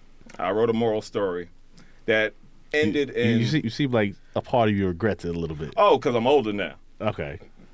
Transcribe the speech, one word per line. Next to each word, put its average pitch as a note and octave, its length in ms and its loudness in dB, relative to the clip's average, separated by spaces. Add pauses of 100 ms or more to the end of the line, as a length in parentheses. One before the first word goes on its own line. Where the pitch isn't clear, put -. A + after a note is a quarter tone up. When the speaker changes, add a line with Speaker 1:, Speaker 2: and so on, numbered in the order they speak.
(380)
Speaker 1:
I F2+ 140 -2
wrote A2+ 180 2
a - 20 2
moral A2+ 300 0
story F2+ 460 -4 (580)
that A2 280 2 (380)
ended D3+ 360 0
Speaker 2:
You, A#2 140 -2
Speaker 1:
in A#2 180 2
Speaker 2:
you A#2+ 60 0
see, C#3+ 180 0
you A#2 60 -4
seem C#3 200 -2
like G#2+ 240 2 (220)
a A2 40 -2
part A#2 280 2
of G#2+ 80 2
you G2 100 2
regrets F2+ 380 -2
it E2+ 100 -4
a E2+ 40 -6
little D#2+ 180 -6
bit. D2+ 200 -10
Speaker 1:
Oh, D4 220 6
'cause C#3 160 -2
I'm A#2 140 0
older B2+ 240 4
now. F2+ 220 -4 (260)
Speaker 2:
Okay. F2 400 -6 (340)